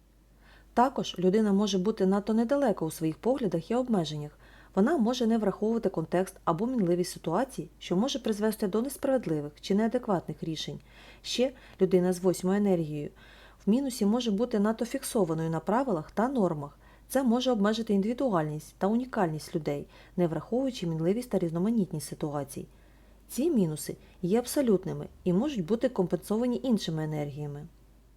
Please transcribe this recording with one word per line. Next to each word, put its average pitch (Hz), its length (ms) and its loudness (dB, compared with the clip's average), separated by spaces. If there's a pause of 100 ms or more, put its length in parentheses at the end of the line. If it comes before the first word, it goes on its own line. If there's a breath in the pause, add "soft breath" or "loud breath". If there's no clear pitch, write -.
(760 soft breath)
Також 254 440 0
людина 196 340 4
може 196 260 2
бути 196 280 0
надто 202 280 2
недалека 233 500 2
у 160 60 -4
своїх 160 280 -4
поглядах 220 520 -2
і 226 40 -2
обмеженнях. 165 640 -2 (360 loud breath)
Вона 269 240 4
може 240 280 2
не 226 120 2
враховувати 214 500 0
контекст 180 560 -2
або 165 220 0
мінливість 180 460 0
ситуації, 175 560 -4 (100)
що - 180 -2
може 262 220 0
призвести 214 480 -2
до 208 160 0
несправедливих 180 800 -2
чи - 140 -2
неадекватних 214 680 0
рішень. 151 380 -6 (420 loud breath)
Ще 262 300 -2 (280 loud breath)
людина 180 320 4
з 180 80 -6
восьмою 185 380 2
енергією 160 520 0 (560 loud breath)
в 196 40 6
мінусі 240 360 2
може 233 240 2
бути 220 280 0
надто 220 260 0
фіксованою 165 640 -2
на 160 100 -2
правилах 214 500 0
та 226 180 0
нормах. 170 500 -2 (300 soft breath)
Це 269 140 2
може 247 300 2
обмежити 220 420 2
індивідуальність 196 840 0
та 185 80 0
унікальність 208 680 -2
людей, 147 320 -4 (300 loud breath)
не 175 100 4
враховуючи 220 600 -2
мінливість 175 440 0
та 196 80 2
різноманітність 175 720 0
ситуацій. 143 580 -6 (640 soft breath)
Ці 311 220 0
мінуси 175 460 0 (260 soft breath)
є 190 160 2
абсолютними 196 720 0 (160)
і 180 80 2
можуть 226 320 0
бути 226 240 0
компенсовані 226 760 -2
іншими 170 420 0
енергіями. 147 640 -6 (500)